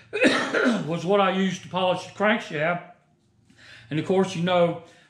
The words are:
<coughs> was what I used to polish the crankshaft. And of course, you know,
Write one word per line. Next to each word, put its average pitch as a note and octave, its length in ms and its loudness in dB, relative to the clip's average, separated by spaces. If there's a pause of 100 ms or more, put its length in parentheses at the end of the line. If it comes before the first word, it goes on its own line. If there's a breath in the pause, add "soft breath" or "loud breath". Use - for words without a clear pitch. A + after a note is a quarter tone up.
(140)
<coughs> A#3 720 0
was D#3+ 180 -4
what G3+ 140 2
I F#3+ 120 4
used F#3+ 320 -2
to - 40 -18
polish F3+ 380 -2
the - 80 -16
crankshaft. F3 680 0 (1080 loud breath)
And D3+ 100 -2
of D#3 60 -4
course, F#3 300 0
you E3+ 80 -4
know, F3 400 2 (260 loud breath)